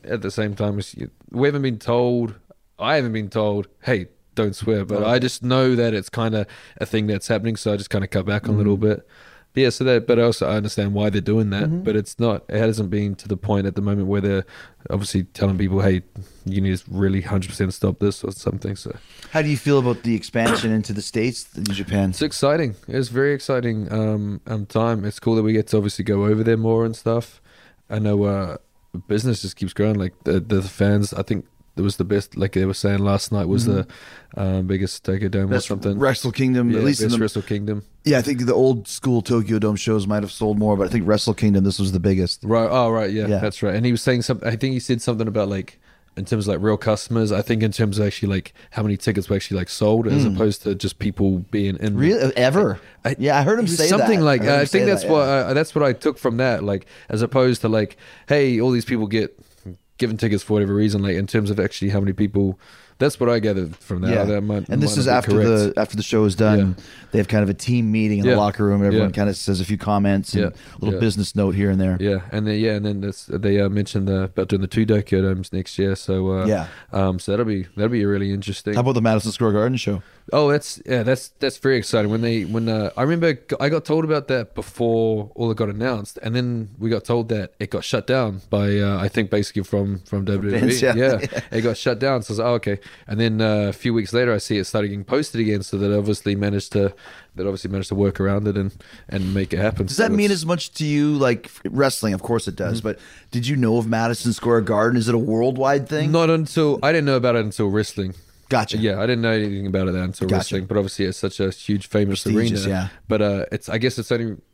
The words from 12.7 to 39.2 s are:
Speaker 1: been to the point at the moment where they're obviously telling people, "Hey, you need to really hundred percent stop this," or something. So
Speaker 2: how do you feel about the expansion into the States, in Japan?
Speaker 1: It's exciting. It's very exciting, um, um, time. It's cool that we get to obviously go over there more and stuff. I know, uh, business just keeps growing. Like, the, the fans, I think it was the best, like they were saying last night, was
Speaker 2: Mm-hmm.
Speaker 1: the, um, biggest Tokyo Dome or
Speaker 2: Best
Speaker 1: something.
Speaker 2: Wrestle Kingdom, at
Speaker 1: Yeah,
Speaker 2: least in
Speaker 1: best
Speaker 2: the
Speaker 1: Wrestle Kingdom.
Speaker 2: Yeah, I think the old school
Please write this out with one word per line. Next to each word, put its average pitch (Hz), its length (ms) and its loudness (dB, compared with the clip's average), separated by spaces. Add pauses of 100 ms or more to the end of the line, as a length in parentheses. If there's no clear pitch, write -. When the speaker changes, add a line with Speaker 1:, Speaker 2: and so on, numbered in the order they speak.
Speaker 1:
been 101 260 -2
to - 140 -18
the 101 80 -2
point 101 280 0
at 95 100 -4
the 98 60 -4
moment 101 280 0
where 101 100 0
they're 98 260 0 (440)
obviously 98 340 -2
telling 98 340 -2
people, 95 220 0
"Hey, 95 220 2 (420)
you 95 160 -2
need 95 180 0
to - 140 -10
really 95 300 0
hundred 92 300 -4
percent 92 220 -2
stop 95 260 -2
this," 101 220 -2
or 98 120 -6
something. 101 420 -6
So - 180 -12 (380)
Speaker 2:
how 156 100 0
do 151 60 0
you 147 80 0
feel 139 240 4
about 123 240 0
the 117 100 0
expansion 113 600 0
into 110 180 -2
the 104 100 -6
States, 120 540 -4
in 87 80 -8
Japan? 98 460 0
Speaker 1:
It's 90 120 -4
exciting. 147 540 0 (140)
It's 123 180 -2
very 135 260 0
exciting, 120 600 -2
um, 107 520 -2
um, 107 200 -4
time. 110 400 0
It's 104 160 -8
cool 113 140 2
that 113 80 2
we 110 100 2
get 107 140 2
to 110 100 0
obviously 101 260 0
go 101 220 2
over 107 180 2
there 113 140 4
more 113 260 2
and 113 100 -2
stuff. 113 480 -4 (480)
I 107 100 -4
know, 104 260 2
uh, 98 320 -2 (500)
business 107 340 0
just 95 140 -8
keeps 92 160 -6
growing. 107 240 2
Like, 92 180 -2 (120)
the, 90 160 2
the 101 220 0
fans, 101 500 0
I - 80 -6
think 104 240 -4 (320)
it - 40 -2
was 98 160 0
the 95 80 0
best, 101 320 -2
like 98 160 -2
they 95 120 2
were 95 80 0
saying 101 260 0
last 101 320 0
night, 101 160 -2
was 117 200 2
Speaker 2:
Mm-hmm. 98 140 2 (560)
Speaker 1:
the, - 40 -4
um, 95 260 0
biggest 95 360 -2
Tokyo 98 260 -2
Dome 98 200 0
or 123 60 0
Speaker 2:
Best 120 120 -2
Speaker 1:
something. 101 320 -2
Speaker 2:
Wrestle 131 320 0
Kingdom, 127 380 2
at 113 80 2
Speaker 1:
Yeah, 110 40 0
Speaker 2:
least 135 200 2
in 110 60 2
Speaker 1:
best 120 100 2
Speaker 2:
the 110 40 2
Speaker 1:
Wrestle 107 200 -2
Kingdom. 104 420 -4 (220)
Speaker 2:
Yeah, 147 120 4
I 123 40 2
think 123 240 -2
the 120 80 2
old 123 340 2
school 120 340 0